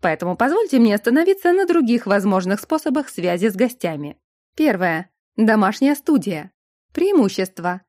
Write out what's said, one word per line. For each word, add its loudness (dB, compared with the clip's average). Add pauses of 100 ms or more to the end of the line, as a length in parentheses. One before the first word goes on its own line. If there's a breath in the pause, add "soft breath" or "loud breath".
Поэтому -4
позвольте 0
мне 4
остановиться 2
на 2
других 0
возможных 0
способах -4
связи -2
с -4
гостями. -6 (360)
Первое. 0 (260)
Домашняя 2
студия. -2 (400)
Преимущество. 0